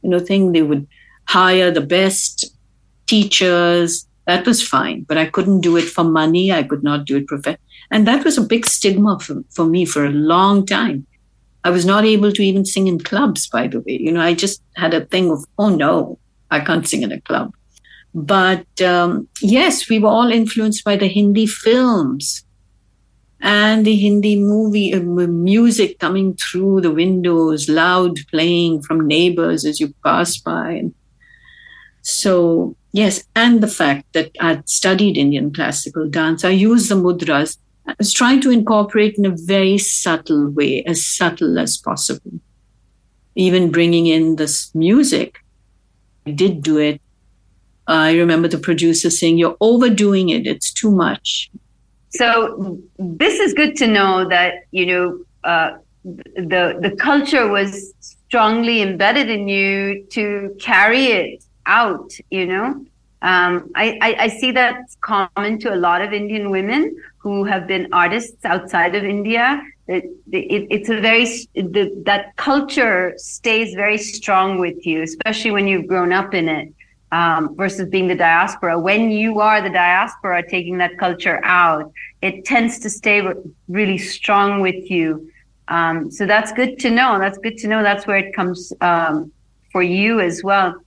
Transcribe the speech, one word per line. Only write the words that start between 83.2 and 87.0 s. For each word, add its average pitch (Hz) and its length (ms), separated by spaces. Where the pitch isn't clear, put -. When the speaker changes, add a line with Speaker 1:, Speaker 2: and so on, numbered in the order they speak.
Speaker 2:
re-, 185 140
really 196 300
strong 202 640
with 185 300
you. 160 380
Um, 165 420
so 208 140
that's 214 260
good 262 280
to 240 120
know. 233 260